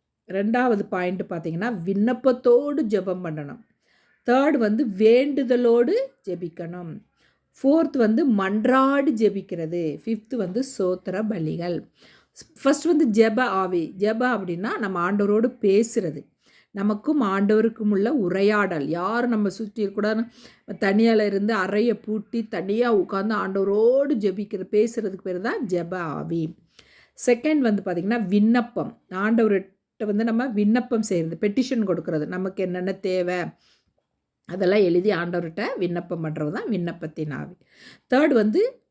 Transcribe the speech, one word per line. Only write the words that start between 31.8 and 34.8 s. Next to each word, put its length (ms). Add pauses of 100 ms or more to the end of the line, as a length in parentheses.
கொடுக்கறது, 400
நமக்கு 360
என்னென்ன 280
தேவை 440 (1120)
அதெல்லாம் 340
எழுதி 300